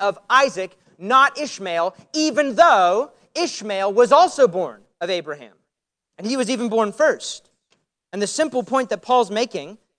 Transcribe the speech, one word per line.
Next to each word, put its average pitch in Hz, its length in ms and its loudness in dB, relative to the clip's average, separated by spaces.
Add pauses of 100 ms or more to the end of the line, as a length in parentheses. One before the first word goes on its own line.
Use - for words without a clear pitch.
of 196 180 -2 (100)
Isaac, 226 480 2 (240)
not 262 380 2
Ishmael, 185 580 -6 (160)
even 294 440 -2
though 226 560 4 (220)
Ishmael 202 580 -4
was 226 200 4
also 294 360 4
born 160 340 -6 (180)
of 175 80 -8
Abraham. 147 460 -8 (640)
And 185 80 -10
he 254 100 -2
was 233 140 -2
even 240 180 -4
born 214 240 -2
first. - 580 -2 (600)
And 202 80 -6
the 202 60 -2
simple 254 380 -2
point 262 260 -2
that 202 100 -6
Paul's 240 300 2
making 208 480 -6 (200)